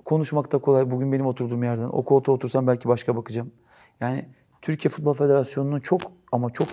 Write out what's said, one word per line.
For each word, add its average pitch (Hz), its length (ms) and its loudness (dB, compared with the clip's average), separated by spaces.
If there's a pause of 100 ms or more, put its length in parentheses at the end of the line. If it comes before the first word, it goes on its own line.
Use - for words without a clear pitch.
Konuşmak 151 460 -2
da 143 60 4
kolay. 131 340 4
Bugün 131 200 -2
benim 135 140 0
oturduğum 123 380 -2
yerden. 120 280 -2
O 127 140 -2
koltuğa 135 300 4
otursam 127 320 0
belki 123 200 0
başka 117 280 0
bakacağım. 117 360 -6 (500)
Yani 127 240 -4 (360)
Türkiye 156 280 -2
Futbol 147 240 0
Federasyonu'nun 139 640 2
çok 180 220 0 (300)
ama 120 180 0
çok - 240 -2